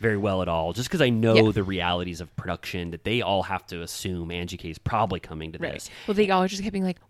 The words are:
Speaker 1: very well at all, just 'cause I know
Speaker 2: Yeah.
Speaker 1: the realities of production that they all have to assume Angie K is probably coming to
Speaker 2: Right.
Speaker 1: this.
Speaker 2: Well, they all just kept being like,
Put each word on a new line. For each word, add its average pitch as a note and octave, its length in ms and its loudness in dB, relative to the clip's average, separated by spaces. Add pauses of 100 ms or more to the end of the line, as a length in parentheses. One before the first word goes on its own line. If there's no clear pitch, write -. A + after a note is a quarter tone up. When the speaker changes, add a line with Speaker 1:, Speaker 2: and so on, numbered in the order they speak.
Speaker 1:
very G#2+ 160 2
well G2 260 2
at F2 60 0
all, E2 240 0
just A#2 180 -4
'cause F3+ 100 0
I C3+ 100 6
know A2+ 240 4
Speaker 2:
Yeah. A2 180 8
Speaker 1:
the G#2 120 0
realities F2+ 560 -2
of E2 160 -14
production F2 560 -6
that E2 100 -12
they A2+ 180 0
all F#2+ 240 2
have F#2 240 -6
to E2+ 140 -8
assume E2+ 480 -6
Angie F2 260 -6
K E2 140 -8
is D#2+ 80 -10
probably G#2 400 0
coming D#2+ 340 -10
to D#3+ 60 -14
Speaker 2:
Right. E3+ 160 -6
Speaker 1:
this. - 160 -12 (160)
Speaker 2:
Well, G#3+ 80 0
they G3+ 160 4
all F#3 160 6
just G3 160 -4
kept G3+ 100 -4
being F#3+ 120 -2
like, F#3 140 -2 (120)